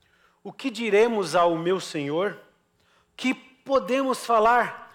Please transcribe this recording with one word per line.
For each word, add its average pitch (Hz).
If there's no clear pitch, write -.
"O 202
que 269
diremos 208
ao 170
meu 175
senhor? 160
Que 254
podemos 262
falar? 226